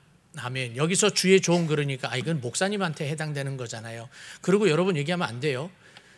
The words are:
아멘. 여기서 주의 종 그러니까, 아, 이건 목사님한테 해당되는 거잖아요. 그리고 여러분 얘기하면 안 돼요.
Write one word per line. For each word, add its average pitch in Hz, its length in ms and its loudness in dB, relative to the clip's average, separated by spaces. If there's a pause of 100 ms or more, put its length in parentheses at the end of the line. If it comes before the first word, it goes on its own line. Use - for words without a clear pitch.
(380)
아멘. 123 400 -6
여기서 180 340 2
주의 185 300 6
종 170 260 4
그러니까, 139 440 -2
아, 123 60 0
이건 135 240 -2
목사님한테 175 680 -2
해당되는 143 480 -4
거잖아요. 117 520 -10 (320)
그리고 196 280 2
여러분 170 280 2
얘기하면 175 300 -2
안 117 120 -10
돼요. 143 300 -2 (480)